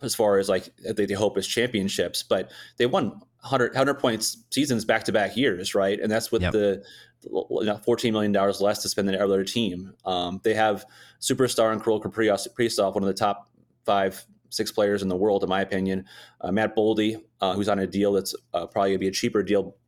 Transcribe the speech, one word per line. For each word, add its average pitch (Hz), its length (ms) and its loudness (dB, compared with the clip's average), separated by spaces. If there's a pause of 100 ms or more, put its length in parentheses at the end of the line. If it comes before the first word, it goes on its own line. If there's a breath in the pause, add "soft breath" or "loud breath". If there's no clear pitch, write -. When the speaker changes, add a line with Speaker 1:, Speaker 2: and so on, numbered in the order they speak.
Speaker 1:
as 127 120 -4
far 104 240 4
as, 98 100 2
like, 95 200 0 (280)
they, 104 100 2
they 98 80 -2
hope 101 240 0
is 95 80 -4
championships, 98 760 -2
but 95 280 -2 (280 loud breath)
they 120 80 4
won 139 340 -2 (180)
hundred, 123 360 0
hundred 135 200 2
points 113 440 -2 (120)
seasons 131 340 0
back-to-back 107 520 0
years, 101 380 -2
right? 98 260 2
And 107 100 -2
that's 110 220 -2
with 110 100 0
Speaker 2:
Yep. 87 100 0
Speaker 1:
the, 101 300 2 (400 loud breath)
you - 420 -4
know, 104 140 -2
fourteen 117 340 0
million 107 200 2
dollars 98 280 2
less 101 220 0
to 101 60 -4
spend 98 200 -2
than 95 60 0
every 98 100 0
other 98 200 2
team. 95 500 -4 (100)
Um, 92 400 -4
they 110 100 2
have 107 300 2 (360 loud breath)
superstar 120 520 2
and 107 100 -4
Kirill 107 180 0
Kaprizov, 104 480 0
Kaprizov, 107 460 0
one 104 80 0
of 98 60 0
the 95 60 -2
top 101 360 -2 (360)
five, 98 380 0 (260)
six 107 200 -4
players 101 320 0
in 95 60 -2
the 90 80 -2
world, 101 260 2
in 92 60 -2
my 95 140 0
opinion. 95 420 -2 (360 loud breath)
Uh, 90 120 -4
Matt 107 240 0
Boldy, 110 440 2 (200)
uh, 92 140 0
who's 98 140 0
on 101 100 2
a 95 80 0
deal 101 260 2
that's, 95 220 -2 (180)
uh, 85 140 -4
probably 98 240 0
gonna 95 80 0
be 95 100 0
a 95 40 -2
cheaper 110 300 -2
deal 95 340 0 (120)